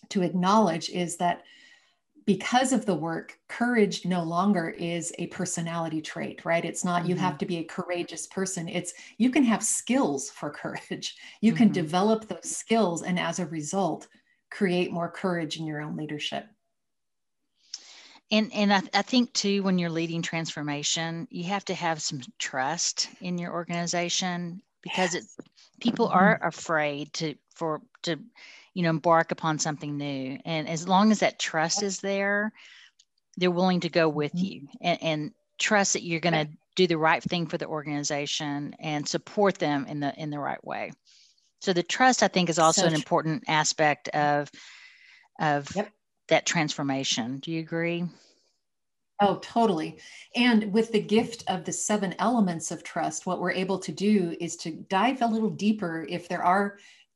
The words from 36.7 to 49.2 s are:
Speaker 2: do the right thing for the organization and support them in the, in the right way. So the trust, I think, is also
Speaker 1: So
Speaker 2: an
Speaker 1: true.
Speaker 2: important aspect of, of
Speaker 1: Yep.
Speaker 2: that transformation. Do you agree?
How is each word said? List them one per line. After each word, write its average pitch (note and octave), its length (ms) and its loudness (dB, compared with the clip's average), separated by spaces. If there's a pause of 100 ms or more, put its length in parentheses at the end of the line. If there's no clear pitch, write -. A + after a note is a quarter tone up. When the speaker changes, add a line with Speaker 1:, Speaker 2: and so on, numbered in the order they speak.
Speaker 2:
do F#3 100 6
the E3+ 120 2
right D#3+ 240 4
thing E3+ 240 -2
for D#3+ 120 -6
the D3+ 80 -6
organization D3 1120 -4
and D3+ 300 -4
support F#3+ 500 0
them D3 280 0
in D3 140 -6
the, C#3+ 200 -2
in D#3 100 -6
the D3 80 -6
right C#3 260 -6
way. G#2 280 -8 (680)
So G3 120 0
the F3 100 2
trust, B3+ 400 4
I G3+ 60 4
think, F3+ 220 2
is D#3+ 80 2
also E3 240 6
Speaker 1:
So F3 40 4
Speaker 2:
an E3 60 4
Speaker 1:
true. D#3 60 2
Speaker 2:
important D#3 500 0
aspect D#3 640 2
of, D3 400 0 (880)
of C#3+ 340 0
Speaker 1:
Yep. G#3 160 -4 (380)
Speaker 2:
that D#3+ 160 6
transformation. C3+ 920 -2
Do C3+ 120 -10
you E3 100 -4
agree? E3 440 -4 (1200)